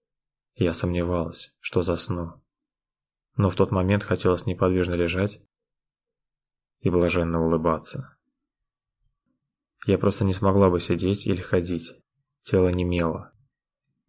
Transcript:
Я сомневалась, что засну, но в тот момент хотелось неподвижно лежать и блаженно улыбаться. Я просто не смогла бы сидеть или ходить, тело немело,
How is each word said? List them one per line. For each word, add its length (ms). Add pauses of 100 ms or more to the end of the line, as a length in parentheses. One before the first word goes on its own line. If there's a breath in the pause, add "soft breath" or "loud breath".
(540)
Я 180
сомневалась, 840
что 240
засну, 580 (960)
но 140
в 60
тот 160
момент 320
хотелось 420
неподвижно 480
лежать 480 (1400)
и 120
блаженно 500
улыбаться. 760 (1700)
Я 140
просто 260
не 80
смогла 380
бы 80
сидеть 480
или 160
ходить, 580 (400)
тело 280
немело, 640 (760)